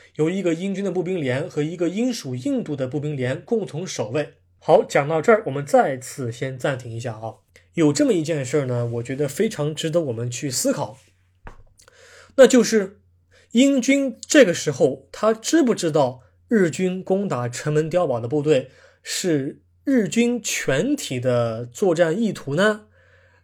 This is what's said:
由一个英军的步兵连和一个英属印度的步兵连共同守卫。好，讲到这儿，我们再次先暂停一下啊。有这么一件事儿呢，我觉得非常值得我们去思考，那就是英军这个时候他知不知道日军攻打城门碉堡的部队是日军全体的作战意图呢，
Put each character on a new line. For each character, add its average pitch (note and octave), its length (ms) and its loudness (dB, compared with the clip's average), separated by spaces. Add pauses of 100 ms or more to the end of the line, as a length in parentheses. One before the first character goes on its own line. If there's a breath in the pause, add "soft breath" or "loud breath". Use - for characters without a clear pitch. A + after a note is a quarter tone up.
(160 soft breath)
由 D#3 140 0
一 F#3+ 120 -2
个 E3+ 120 2
英 F#3 220 -4
军 G3 80 -6
的 F#3+ 80 -2
步 F3 100 -2
兵 F3 200 -4
连 C3+ 280 -2
和 D3 140 -4
一 E3 140 -6
个 E3+ 100 0
英 A3 240 0
属 C3 240 -8
印 B3+ 260 -2
度 D3+ 140 -6
的 C3 100 -4
步 D3 140 -4
兵 D3 160 -6
连 D#3+ 240 -2
共 G#3+ 260 -2
同 E3+ 220 -8
守 A2+ 220 -6
卫。 D3 240 -4 (240)
好， F3+ 260 4
讲 C#3+ 240 0
到 D#3+ 140 0
这 A#3 100 4
儿， G#3+ 140 4
我 C#3 60 -4
们 C#3+ 140 -4
再 D3+ 320 2
次 B2 320 -8
先 C3 280 -8
暂 C3+ 200 -2
停 A#2+ 140 -12
一 A2+ 80 -8
下 A#2 140 -8
啊。 A2 220 -12 (400 soft breath)
有 D3+ 180 4
这 D3 120 4
么 C4 60 4
一 E3+ 120 2
件 D3 200 -2
事 D3+ 140 -2
儿 C#3 80 0
呢， A#2+ 280 -2
我 A#2 100 -4
觉 C3+ 120 -6
得 C#3+ 140 0
非 G#3 180 0
常 D3+ 260 -4
值 D#3+ 160 -4
得 E3+ 120 2
我 C#3 100 -2
们 A#2+ 180 -4
去 B2+ 220 -8
思 B3 220 0
考， C3+ 240 -8 (1400 soft breath)
那 C4 100 10
就 B3+ 160 6
是 G3+ 380 0 (520 soft breath)
英 C#4 280 4
军 C4+ 380 0 (100)
这 D4 160 8
个 F3 100 2
时 - 160 -4
候 C3+ 440 0
他 - 180 0
知 D#4 320 2
不 A3+ 100 2
知 F3 160 -2
道 C3+ 320 0 (280 soft breath)
日 G3 200 4
军 F#3 320 -4
攻 G3 240 -2
打 B2 220 -4
城 B2 240 -6
门 D#3 180 0
碉 F3 160 0
堡 B2 140 -2
的 A#2 80 -8
部 D3 140 0
队 C#3 300 2 (300 soft breath)
是 D3+ 600 -2 (240)
日 A#3 240 2
军 A#3+ 340 0
全 E3 500 -2
体 C3+ 280 -6
的 A#2+ 440 0
作 E3+ 300 0
战 E3+ 240 2
意 A3 140 -2
图 - 220 -8
呢， G#3 320 0 (560 soft breath)